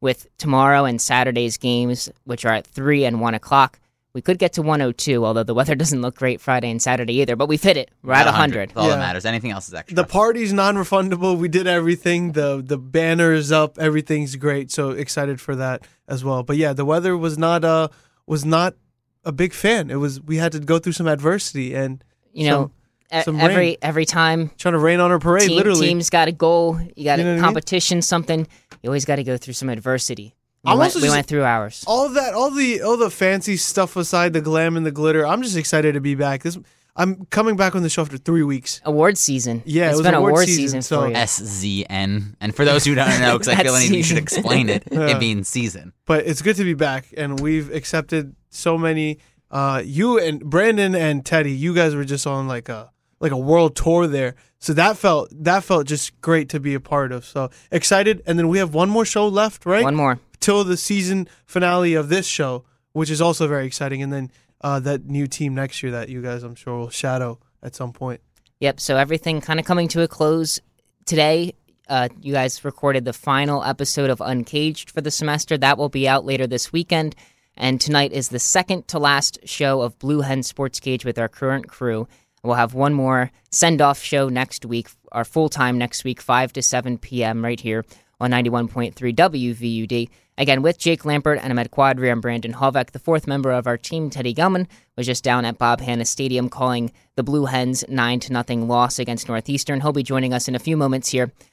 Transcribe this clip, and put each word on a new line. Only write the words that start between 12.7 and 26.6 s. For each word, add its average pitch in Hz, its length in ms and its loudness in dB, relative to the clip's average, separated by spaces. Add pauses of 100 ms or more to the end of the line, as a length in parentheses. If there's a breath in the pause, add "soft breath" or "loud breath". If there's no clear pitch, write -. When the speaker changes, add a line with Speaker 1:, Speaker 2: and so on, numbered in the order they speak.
Speaker 3:
banner 165 540 2
is 151 200 2
up. 151 260 2
Everything's 151 580 0
great. 139 340 -2
So 139 200 -2
excited 139 480 -4
for - 180 -6
that 127 260 -4 (260 soft breath)
as 127 160 -6
well. 131 180 -2
But 143 140 -2
yeah, 151 160 2
the 139 140 -2
weather 175 300 2
was 165 200 -2
not, 165 280 2
uh, 160 240 2 (380 soft breath)
was 147 180 -2
not 160 300 2 (500)
a 160 80 -6
big 170 200 0
fan. 196 380 0
It 135 60 -4
was, 143 260 -4
we 156 140 -4
had 170 160 0
to 156 80 -6
go 151 180 2
through 165 140 -2
some 165 160 -2
adversity 143 640 -2
and 131 280 -6 (300)
Speaker 1:
You 151 160 0
know, 143 220 2 (400)
Speaker 3:
some, 165 100 0
Speaker 1:
e-, - 20 0
Speaker 3:
some 156 180 0
Speaker 1:
every, 180 160 6
Speaker 3:
rain. 170 260 2
Speaker 1:
every 156 240 0
time 165 500 2
Speaker 3:
Trying 180 160 0
to 165 60 2
rain 170 220 4
on 175 100 6
our 175 80 4
parade, 175 300 4
Speaker 1:
team, 170 100 4
Speaker 3:
literally. 175 300 4
Speaker 1:
teams 170 200 0
got 165 200 4
a 170 40 -4
goal, 165 480 2 (160)